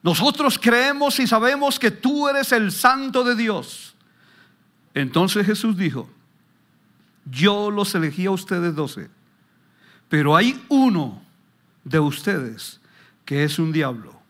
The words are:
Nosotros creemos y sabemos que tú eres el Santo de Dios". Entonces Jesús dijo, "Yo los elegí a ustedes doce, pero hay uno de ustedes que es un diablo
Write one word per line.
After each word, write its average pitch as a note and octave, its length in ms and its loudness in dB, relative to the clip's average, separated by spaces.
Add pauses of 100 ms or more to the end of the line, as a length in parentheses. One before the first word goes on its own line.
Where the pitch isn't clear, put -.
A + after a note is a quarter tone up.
Nosotros A3+ 560 2
creemos C#4 600 2
y B3 80 0
sabemos C4 500 2
que A3 140 0
tú C#4+ 360 0
eres C#4 220 0
el A3 220 2
Santo C4 500 2
de B3 140 2
Dios". G#3+ 580 -6 (1000)
Entonces E3+ 520 0
Jesús G#3+ 300 0
dijo, C#3 340 -4 (1120)
"Yo G3+ 460 0
los G3+ 240 -2
elegí E3 320 -2
a G3 60 0
ustedes F3+ 420 -4
doce, C#3+ 360 -8 (1000)
pero D3+ 260 2
hay A#3+ 340 2
uno F#3+ 540 2 (600)
de D#3 160 0
ustedes C#3+ 800 -4 (440)
que C#3+ 200 -2
es D3+ 160 -2
un D#3+ 100 0
diablo C3 600 -4